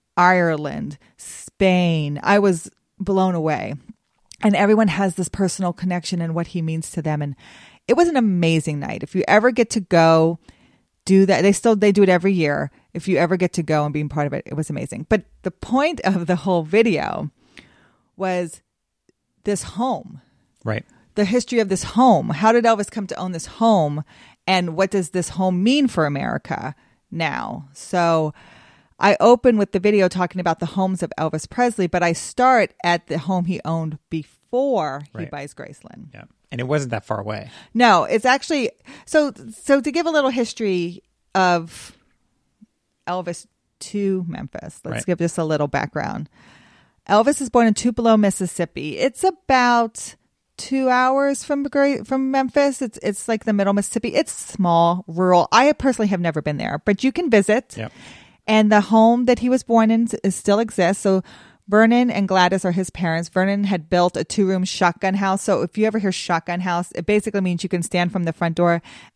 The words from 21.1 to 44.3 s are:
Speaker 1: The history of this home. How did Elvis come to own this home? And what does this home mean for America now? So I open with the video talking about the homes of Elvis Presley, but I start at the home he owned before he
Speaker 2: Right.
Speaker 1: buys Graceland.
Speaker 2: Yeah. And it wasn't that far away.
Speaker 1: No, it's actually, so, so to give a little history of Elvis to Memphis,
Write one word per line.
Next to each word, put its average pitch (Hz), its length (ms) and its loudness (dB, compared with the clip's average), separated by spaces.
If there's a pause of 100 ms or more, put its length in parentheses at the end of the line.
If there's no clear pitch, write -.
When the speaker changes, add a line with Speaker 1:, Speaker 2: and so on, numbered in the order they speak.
Speaker 1:
The 208 100 0
history 233 360 0
of 202 80 0
this 185 160 -4
home. 196 460 2
How 214 220 2
did 240 120 2
Elvis 214 260 0
come 202 160 -8
to - 100 -10
own 185 160 -8
this 160 140 -10
home? 156 580 2 (420)
And 175 300 0
what 190 140 0
does 190 200 -2
this 180 200 -4
home 185 320 -2
mean 262 260 2
for 160 180 0
America 139 680 -6 (360)
now? 151 600 -8
So 165 600 -2 (640)
I 202 220 4
open 240 380 4
with 202 140 -2
the 196 60 -2
video 196 300 2
talking 180 320 -4
about 170 180 -2
the 170 80 -4
homes 190 360 -4
of 165 160 -6
Elvis 156 300 -6
Presley, 233 380 -2
but 175 160 -2
I 170 120 0
start 247 580 0 (100)
at 175 240 -2
the 151 120 -6
home 175 260 -2
he 175 200 -4
owned 160 340 -6 (120)
before 165 920 -4 (100)
he - 60 -14
Speaker 2:
Right. 165 120 -10
Speaker 1:
buys 143 240 -14
Graceland. - 600 -20
Speaker 2:
Yeah. - 100 -20 (260)
And 117 100 -8
it 123 40 -6
wasn't 135 280 -2
that 107 120 -6
far 107 160 -4
away. 104 300 -10 (240)
Speaker 1:
No, 220 300 4
it's 214 200 0
actually, 254 460 0 (340)
so, 302 280 0 (200)
so 277 300 0
to 285 100 -4
give 330 140 -2
a 330 40 0
little 285 200 0
history 190 720 -4 (320)
of 175 580 -2 (1120)
Elvis 175 400 -8 (320)
to 196 500 -4
Memphis, - 560 -12